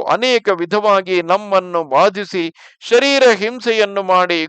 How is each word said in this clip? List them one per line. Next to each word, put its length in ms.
ಅನೇಕ 420
ವಿಧವಾಗಿ 720
ನಮ್ಮನ್ನು 640
ಬಾಧಿಸಿ 580
ಶರೀರ 400
ಹಿಂಸೆಯನ್ನು 680
ಮಾಡಿ 360